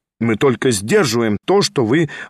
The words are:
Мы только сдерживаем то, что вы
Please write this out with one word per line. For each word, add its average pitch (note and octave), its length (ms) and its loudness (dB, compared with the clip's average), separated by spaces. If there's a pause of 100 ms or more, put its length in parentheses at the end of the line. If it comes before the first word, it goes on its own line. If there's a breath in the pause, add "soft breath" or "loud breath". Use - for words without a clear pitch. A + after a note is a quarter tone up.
(200)
Мы A2+ 180 0
только C3 340 0
сдерживаем A2+ 760 0
то, G3 160 2
что C#3+ 240 -2
вы D3 240 0 (200 loud breath)